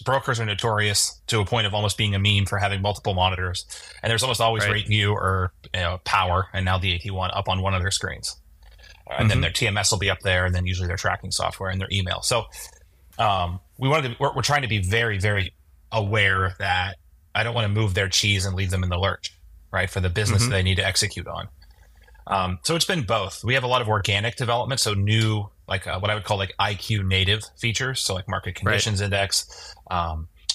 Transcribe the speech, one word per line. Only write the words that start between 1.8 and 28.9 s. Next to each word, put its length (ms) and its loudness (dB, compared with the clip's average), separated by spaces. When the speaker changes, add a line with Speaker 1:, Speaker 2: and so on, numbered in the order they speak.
Speaker 1:
being 180 2
a 40 2
meme 260 4
for 120 -2
having 240 0
multiple 320 0
monitors. 520 0
And 80 -2
there's 140 2
almost 160 0
always 240 2
Speaker 2:
Right. 100 2
Speaker 1:
Rate 140 -4
View 240 2
or, 400 0
you 80 -2
know, 240 -2
Power, 480 2
and 100 -2
now 140 2
D 160 0
A 60 -4
T 120 -8
One 200 -2
up 180 -4
on 120 0
one 120 0
of 80 0
their 100 -2
screens. 460 -6
And 200 2
then 80 4
Speaker 2:
Mm-hmm. 40 2
Speaker 1:
their 100 0
T 160 0
M 100 0
S 140 2
will 80 2
be 100 0
up 120 -2
there, 240 2
and 100 2
then 100 0
usually 220 -2
their 80 -4
tracking 360 -4
software 380 -4
and 120 -4
their 100 -6
email. 300 -2
So, 240 0
um, 400 0
we 100 0
wanted 220 2
to, 80 -10
we're, 160 2
we're 80 0
trying 180 2
to 60 -2
be 100 0
very, 400 2
very 360 0
aware 680 2
that 380 -2
I 80 2
don't 120 -4
wanna 140 2
move 260 2
their 120 2
cheese 380 2
and 100 0
leave 140 0
them 140 0
in 60 0
the 80 0
lurch, 360 -2
right, 180 0
for 100 -4
the 100 2
business 340 2
Speaker 2:
Mm-hmm. 80 2
Speaker 1:
they 120 2
need 120 2
to 100 0
execute 420 -2
on. 220 -10
Um, 360 0
so 120 0
it's 100 0
been 180 0
both. 400 -2
We 120 2
have 80 2
a 40 0
lot 140 2
of 60 -2
organic 480 2
development, 460 0
so 120 2
new, 560 2
like, 200 -4
uh, 120 -4
what 120 0
I 40 2
would 100 -6
call, 120 0
like, 220 -2
I 160 0
Q 280 -2
native 380 2
features, 440 -2
so, 120 -2
like, 140 -8
market 220 -6
Speaker 2:
Right. 60 -8
Speaker 1:
conditions 460 0